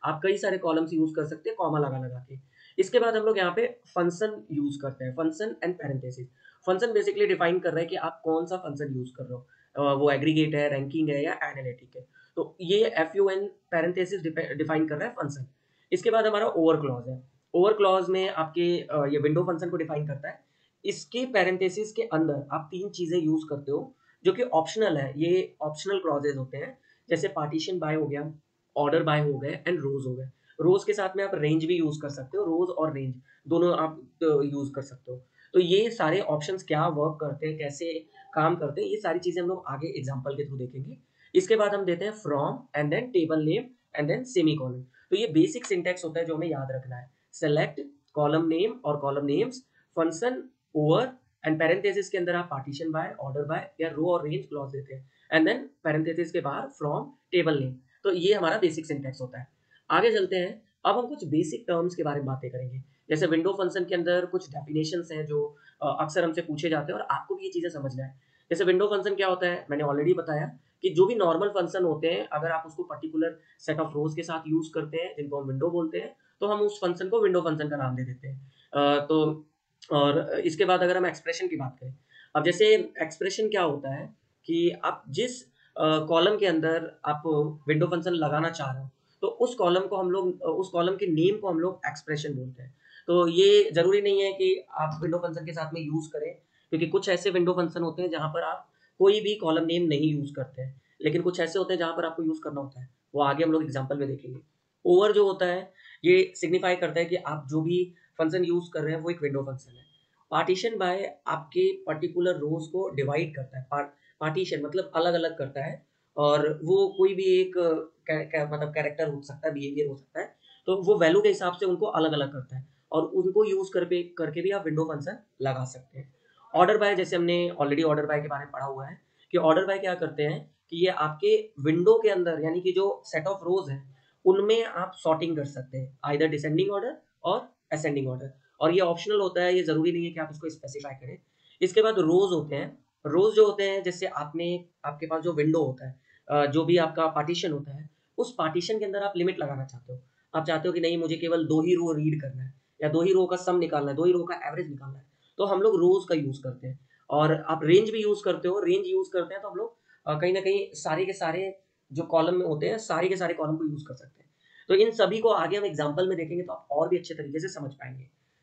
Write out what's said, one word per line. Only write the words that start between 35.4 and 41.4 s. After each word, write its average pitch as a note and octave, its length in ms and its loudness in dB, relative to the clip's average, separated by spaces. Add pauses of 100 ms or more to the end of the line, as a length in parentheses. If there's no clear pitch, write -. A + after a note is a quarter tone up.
तो F#3 80 6
ये G3 300 4
सारे F3+ 300 0
options F#3 420 -4
क्या D#3+ 260 0
work D3+ 320 -2
करते D3 260 -6
हैं, D#3 120 -6
कैसे D#3 480 -8 (280)
काम D#3+ 220 4
करते D3+ 260 -4
हैं, G3+ 60 -2
ये G3+ 80 -2
सारी F3+ 220 -2
चीज़ें F3 240 -2
हम F3 60 -2
लोग F#3 200 -6
आगे C#3+ 300 -8
example C3+ 360 -6
के C#3+ 80 -4
through C3+ 180 -10
देखेंगे। C3 380 -12 (360)
इसके F#3 220 4